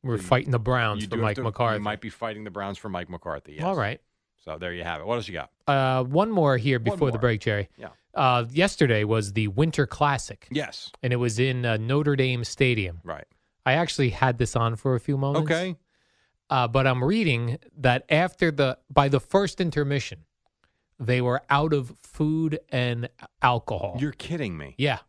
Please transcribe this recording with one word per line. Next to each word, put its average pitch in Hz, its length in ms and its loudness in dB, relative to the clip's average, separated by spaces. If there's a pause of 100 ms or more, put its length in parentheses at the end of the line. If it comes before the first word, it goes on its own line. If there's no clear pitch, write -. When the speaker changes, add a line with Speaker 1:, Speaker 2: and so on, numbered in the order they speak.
Speaker 1:
We're 120 160 -2
Speaker 2:
So 98 40 -6
you, 92 60 -10
Speaker 1:
fighting 131 240 2
the 120 60 2
Browns 110 440 0
Speaker 2:
you 101 60 -6
Speaker 1:
for 117 80 -4
Speaker 2:
do - 0 -
have 117 80 0
Speaker 1:
Mike 104 120 0
Speaker 2:
to, 131 60 -6
Speaker 1:
McCarthy. 113 360 0
Speaker 2:
You 104 40 -4
might 104 180 -4
be 107 100 -10
fighting 107 340 -10
the 104 60 -10
Browns 98 280 -8
for 110 100 -12
Mike 90 200 -8
McCarthy. 76 460 -10
Yes. 110 100 -8
Speaker 1:
All 190 100 0
right. 117 260 -2 (440)
Speaker 2:
So 80 140 -10
there 87 140 -8
you 87 120 -8
have 82 160 -6
it. 87 60 -10
What 117 100 -2
else 110 100 -8
you 95 80 -12
got? 73 160 -10 (160)
Speaker 1:
Uh, 131 380 2
one 170 260 0
more 151 260 2
here 123 220 0
Speaker 2:
One 113 60 -4
Speaker 1:
before 147 260 0
the 117 60 -4
Speaker 2:
more. 107 60 -4
Speaker 1:
break, 113 180 0
Jerry. 104 360 -2
Speaker 2:
Yeah. - 120 -16 (260)
Speaker 1:
Uh, 123 360 4
yesterday 139 540 2
was 107 280 0
the 107 160 0
Winter 143 380 0
Classic. - 640 -2
Speaker 2:
Yes. - 400 -8 (120)
Speaker 1:
And 127 100 0
it 123 40 2
was 120 220 0
in, 127 280 2
uh, 113 120 2
Notre 139 380 2
Dame 127 280 0
Stadium. 101 600 0
Speaker 2:
Right. 76 200 -10 (420)
Speaker 1:
I 131 80 4
actually 147 360 2
had 123 280 2
this 120 160 0
on 113 220 0
for 131 180 0
a 117 60 0
few 139 180 -2
moments. 147 320 -2
Speaker 2:
Okay. 175 260 -2 (720)
Speaker 1:
Uh, 123 200 2
but 131 180 2
I'm 127 160 2
reading 139 560 0 (180)
that 131 320 2
after 165 440 2
the, 135 260 0 (100)
by 139 200 6
the 139 100 4
first - 420 0
intermission, 143 600 -2 (800)
they 123 200 2
were 123 300 0
out 151 220 2
of 131 280 -2
food 156 680 0
and 123 400 -2 (340)
alcohol. 110 560 0
Speaker 2:
You're 143 140 -2
kidding 131 440 -8
me. 71 220 -14
Speaker 1:
Yeah. 139 300 -2